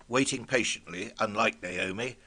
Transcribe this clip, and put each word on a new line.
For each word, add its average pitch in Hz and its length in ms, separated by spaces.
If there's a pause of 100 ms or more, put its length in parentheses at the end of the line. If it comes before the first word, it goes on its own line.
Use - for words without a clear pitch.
waiting 127 380
patiently, 101 760
unlike 107 420
Naomi, 95 640